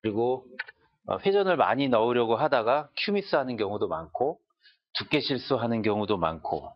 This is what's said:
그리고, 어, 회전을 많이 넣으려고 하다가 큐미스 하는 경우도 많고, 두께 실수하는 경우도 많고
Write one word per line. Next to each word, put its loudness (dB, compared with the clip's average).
그리고, -2
어, -2
회전을 2
많이 2
넣으려고 2
하다가 0
큐미스 -2
하는 -2
경우도 -2
많고, -4
두께 0
실수하는 -2
경우도 0
많고 -4